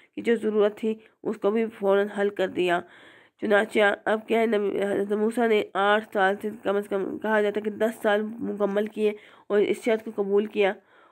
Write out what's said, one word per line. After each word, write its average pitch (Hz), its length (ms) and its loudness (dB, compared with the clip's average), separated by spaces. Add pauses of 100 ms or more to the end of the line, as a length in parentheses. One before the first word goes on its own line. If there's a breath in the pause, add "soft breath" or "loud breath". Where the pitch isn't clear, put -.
(140 soft breath)
की - 80 -10
जो 226 140 2
ज़रूरत 214 360 2
थी 220 320 -4 (200 loud breath)
उसको - 260 -2
भी 226 160 2
फ़ौरन 202 500 2
हल 202 140 0
कर 190 160 -2
दिया। 175 360 0 (580 loud breath)
चुनांचे 208 400 2
अब 208 480 2
क्या 226 120 2
है, 226 60 2
नबी, 208 320 0
हज़रत 202 400 -2
मूसा 233 280 0
ने 214 300 2
आठ 208 380 0
साल 196 220 2
से 208 140 -8
कम 202 300 -2
से 202 80 -6
कम 190 300 -4
कहा 214 240 0
जाता 208 180 -2
है 214 100 -4
कि - 0 -
दस 214 320 -2
साल 208 200 2
मुकम्मल 208 640 -2
किए 214 280 -2 (360 loud breath)
और 208 100 4
इस - 240 0
शर्त 220 240 -2
को 214 140 -4
कबूल 202 240 2
किया। 208 300 0 (360 soft breath)